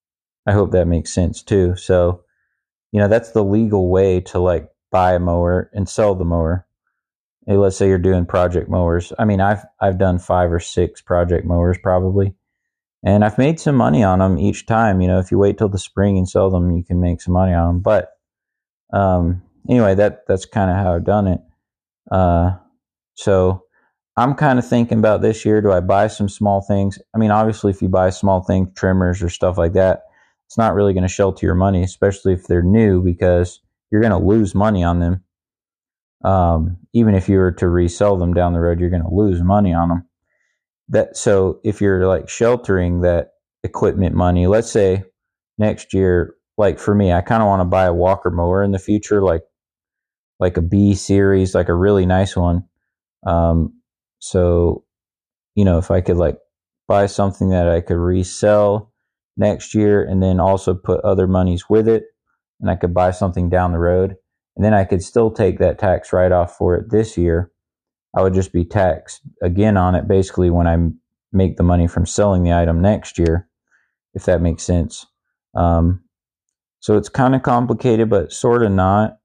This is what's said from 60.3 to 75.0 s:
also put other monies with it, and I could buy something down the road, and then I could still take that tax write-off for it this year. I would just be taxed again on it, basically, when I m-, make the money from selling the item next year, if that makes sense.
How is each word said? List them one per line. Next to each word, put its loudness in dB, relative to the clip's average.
also 0
put -4
other 0
monies -2
with 2
it, 0
and -4
I -2
could -4
buy 0
something -4
down 0
the -2
road, 0
and -4
then 2
I 2
could -2
still 0
take -2
that 0
tax -2
write-off 0
for 0
it -6
this -2
year. -2
I 0
would 0
just -2
be 0
taxed -4
again 0
on 2
it, -4
basically, 0
when 2
I 2
m-, -2
make 0
the 0
money 2
from -4
selling 0
the 2
item 0
next -2
year, -2
if -12
that 0
makes -2
sense. -4